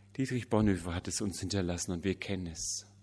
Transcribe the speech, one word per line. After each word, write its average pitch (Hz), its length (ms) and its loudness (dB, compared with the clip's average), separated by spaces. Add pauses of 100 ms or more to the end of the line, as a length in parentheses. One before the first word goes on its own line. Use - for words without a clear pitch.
(180)
Dietrich 123 320 0
Bonhoeffer 92 460 4
hat 87 120 -4
es - 140 -2
uns 98 180 -2
hinterlassen 90 540 0
und 82 100 -4
wir 95 120 2
kennen 92 320 -4
es. - 380 -8 (180)